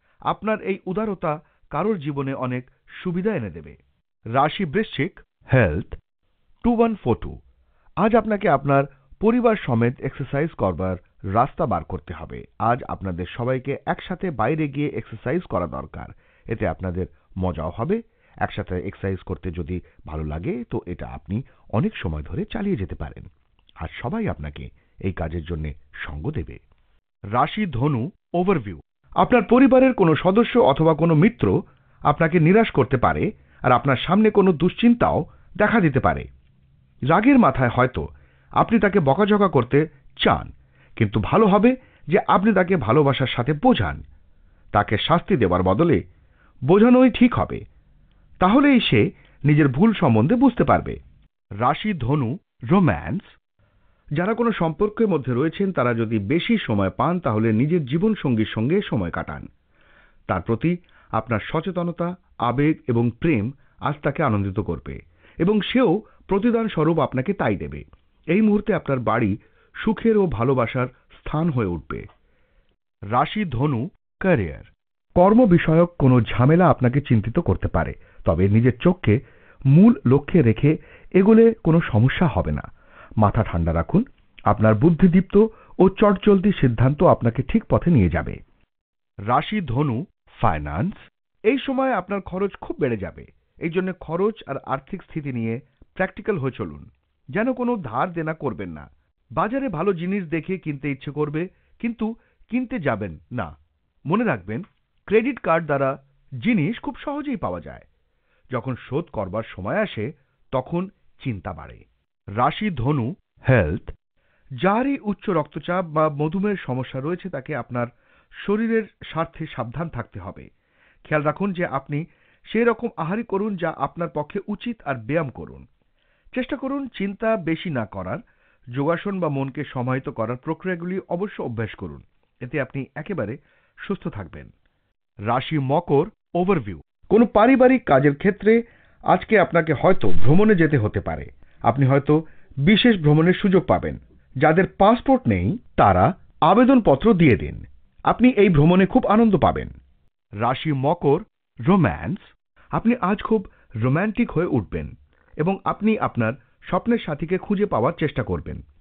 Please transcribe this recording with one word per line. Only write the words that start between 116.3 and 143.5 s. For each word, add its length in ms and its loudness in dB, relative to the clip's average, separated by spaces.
সমস্যা 420 -8
রয়েছে, 300 -8
তাকে 260 -10
আপনার 320 -6
শরীরের 380 0
স্বার্থে 420 -8
সাবধান 340 -8
থাকতে 300 -12
হবে। 300 -16
খেয়াল 200 -2
রাখুন 300 -2
যে 120 -4
আপনি 400 -8
সেই 120 0
রকম 340 0
আহারই 260 -6
করুন 320 -4
যা 220 -6
আপনার 320 -6
পক্ষে 380 -8
উচিত, 380 -10
আর 100 -4
ব্যায়াম 340 -4
করুন। 380 -18
চেষ্টা 200 -6
করুন 320 -8
চিন্তা 500 -4
বেশি 320 -6
না 160 -6
করার। 320 -10
যোগাসন 460 -4
বা 100 -2
মনকে 340 -6
সমাহিত 460 -6
করার 280 -6
প্রক্রিয়াগুলি 640 -8
অবশ্য 340 -8
অভ্যাস 320 -8
করুন, 260 -14
এতে 220 -6
আপনি 240 -8
একেবারে 420 -8
সুস্থ 300 -10
থাকবেন। 420 -14
রাশি 400 -4
মকর, 460 0
ওভারভিউ। 460 -2
কোনো 160 6
পারিবারিক 640 6
কাজের 280 4
ক্ষেত্রে 380 2
আজকে 360 2
আপনাকে 340 2
হয়তো 380 4
ভ্রমণে 440 10
যেতে 220 4
হতে 220 -2
পারে। 260 -6
আপনি 240 2
হয়তো 280 2
বিশেষ 440 6
ভ্রমণের 400 4
সুযোগ 240 2